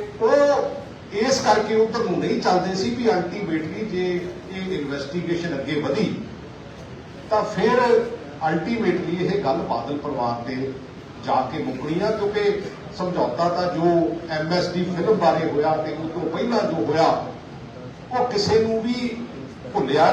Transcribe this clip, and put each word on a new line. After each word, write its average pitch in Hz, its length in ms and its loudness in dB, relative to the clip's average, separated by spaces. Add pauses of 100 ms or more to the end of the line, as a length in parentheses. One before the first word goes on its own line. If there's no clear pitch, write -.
(200)
ਉਹ 220 960 2
ਇਸ 240 240 2
ਕਰਕੇ 220 340 4
ਉੱਧਰ 220 240 4
ਨੂੰ 185 200 0
ਨਹੀਂ 202 220 0
ਚੱਲਦੇ 185 340 2
ਸੀ 233 160 0
ਵੀ 233 180 0
ultimately 170 840 -2
ਜੇ 180 160 0 (440)
ਇਹ 185 280 -4
ਇਨਵੈਸਟੀਗੇਸ਼ਨ 151 760 -4
ਅੱਗੇ 135 260 -2
ਵਧੀ 175 260 2 (1200)
ਤਾਂ 214 140 4
ਫਿਰ 240 360 2 (680)
ultimately 175 720 0
ਇਹ 185 240 0
ਗੱਲ 131 140 0 (100)
ਬਾਦਲ 123 300 -4
ਪਰਿਵਾਰ 123 500 -4
ਤੇ 131 240 -4 (520)
ਜਾ 131 100 0 (180)
ਕੇ 147 100 -4
ਮੁੱਕਣੀ 147 380 -2
ਆ, 214 100 2
ਕਿਉਂਕਿ 202 500 0 (380)
ਸਮਝੌਤਾ 170 500 0
ਤਾਂ 175 260 0
ਜੋ 165 160 4 (400)
ਐਮ 160 220 -2
ਐਸ - 160 2
ਡੀ 180 160 0 (120)
ਫਿਲਮ 214 220 4
ਬਾਰੇ 160 320 4
ਹੋਇਆ 156 260 2
ਤੇ 156 160 -2
ਉਸ 160 180 -6
ਤੋਂ 175 100 -6 (100)
ਪਹਿਲਾਂ 233 320 0 (100)
ਜੋ 160 120 0
ਹੋਇਆ, 156 220 4 (1040)
ਉਹ 247 200 2
ਕਿਸੇ 208 300 4
ਨੂੰ 220 200 0
ਵੀ 247 340 -2 (560)
ਭੁੱਲਿਆ 147 400 4